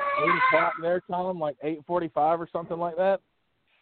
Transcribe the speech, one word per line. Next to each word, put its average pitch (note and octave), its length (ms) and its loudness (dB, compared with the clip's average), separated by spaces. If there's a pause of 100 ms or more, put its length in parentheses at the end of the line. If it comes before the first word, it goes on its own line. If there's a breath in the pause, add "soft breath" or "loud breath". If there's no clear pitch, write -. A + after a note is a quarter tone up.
(220)
eight - 240 2
o'clock E3 340 4
their F3 200 0
time, F3+ 380 -4
like, D3+ 240 -4
eight D3+ 220 -6
forty-five E3 560 0
or F3 100 -8
something E3+ 280 -6
like E3+ 180 -4
that. F#3+ 240 2 (600)